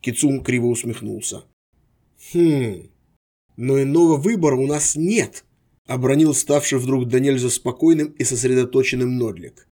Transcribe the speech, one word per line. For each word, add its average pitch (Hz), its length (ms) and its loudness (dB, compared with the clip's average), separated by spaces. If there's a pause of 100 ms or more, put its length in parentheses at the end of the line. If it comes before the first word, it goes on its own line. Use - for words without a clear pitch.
Кицум 135 420 -2
криво 123 240 -2
усмехнулся. 110 760 -6 (880)
«Хм... 135 580 0 (680)
Но 135 260 0
иного 160 340 4
выбора 156 400 0
у 135 100 0
нас 147 300 -2
нет», 165 480 -2 (420)
обронил 135 480 2
ставший 143 440 0
вдруг 127 300 -2
до 127 120 2
нельзя 131 300 0
спокойным 151 580 0
и - 160 -6
сосредоточенным 127 960 0
Нодлик. - 560 -8